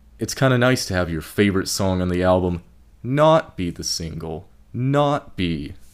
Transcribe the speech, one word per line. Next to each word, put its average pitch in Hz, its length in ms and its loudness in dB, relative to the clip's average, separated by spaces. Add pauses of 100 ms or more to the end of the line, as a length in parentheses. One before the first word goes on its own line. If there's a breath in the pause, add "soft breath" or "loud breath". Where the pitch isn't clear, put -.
(180)
It's - 160 -6
kinda 131 240 2
nice 127 280 2
to 98 80 -4
have 90 140 0
your 82 140 -4
favorite 98 460 0
song 92 340 0
on 90 80 -2
the 90 120 0
album 90 400 2 (400)
not 151 540 2
be 87 140 -4
the 82 140 -10
single, 80 600 -8 (280)
not 143 640 -2
be 82 360 -4 (220)